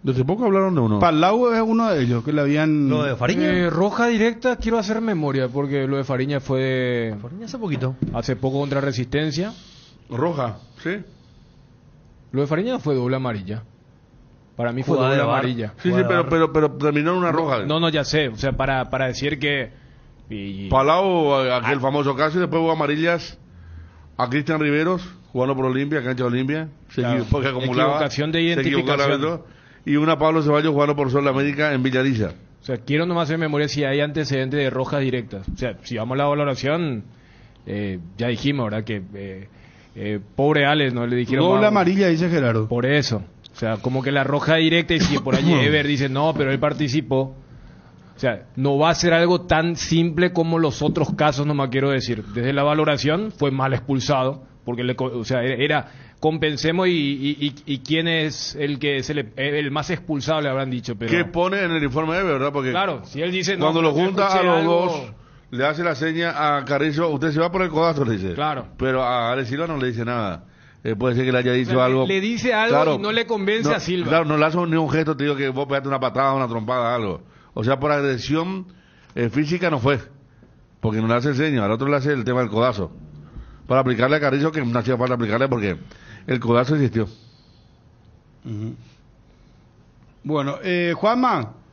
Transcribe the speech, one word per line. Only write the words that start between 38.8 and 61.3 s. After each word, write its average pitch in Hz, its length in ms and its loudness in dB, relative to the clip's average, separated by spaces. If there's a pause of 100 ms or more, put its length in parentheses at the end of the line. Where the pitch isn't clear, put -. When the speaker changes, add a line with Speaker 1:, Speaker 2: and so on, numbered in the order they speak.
Speaker 4:
Que, 107 160 -6 (140)
eh, 98 320 -12 (480)
eh, 104 240 -4 (160)
pobre 143 320 4
Alex, 143 260 2
¿no? 120 140 -2
Le 120 80 -2
dijeron, 127 300 0
Speaker 2:
Doble 185 160 4
Speaker 4:
"Vamos". 214 80 6
Speaker 2:
amarilla, 196 400 2
dice 170 200 2
Gerardo. 120 380 2
Speaker 4:
Por 120 180 -2
eso. 131 380 0 (300)
O - 40 -20
sea, 110 200 -2
como 131 260 -2
que 139 80 -2
la 143 120 2
roja 143 340 2
directa, 165 360 2
y 160 60 2
si 143 180 2
por 131 180 0
ahí 160 160 4
Speaker 2:
<laughs> 139 140 4
Speaker 4:
Ever 151 220 4
dice, 139 220 0
"No, 151 280 0
pero 139 140 2
él 135 80 0
participó". 135 760 0 (800)
O - 60 -20
sea, 110 240 -2 (100)
no 139 220 2
va 160 140 4
a 165 40 2
ser 170 180 2
algo 175 340 4
tan 165 280 2
simple 170 560 2
como 165 280 0
los 147 240 0
otros 156 320 0
casos, 147 320 2
nomás 143 220 0
quiero 135 200 0
decir. 113 340 -2
Desde 120 300 -4
la 139 80 0
valoración 151 720 0
fue - 180 -2
mal 135 240 0
expulsado, 135 680 -2 (200)
porque 120 200 -4
le 123 120 0
co-, 127 100 -4 (120)
o 117 80 -4
sea, 127 160 0
era, 135 680 -2 (100)
compensemos 156 680 0
y, 180 40 4
y, 143 560 -2
y, 143 260 -6
y 131 60 -4
quién 160 280 -2
es 160 480 -2
el 143 240 -4
que 139 240 -2
se 151 100 -6
le, 131 220 -4
el 143 360 -2
más 147 180 -4
expulsable, 151 580 -2
habrán 135 220 -2
dicho, 123 280 -6
pero 113 140 -2
Speaker 1:
Que 170 140 2
pone 180 380 0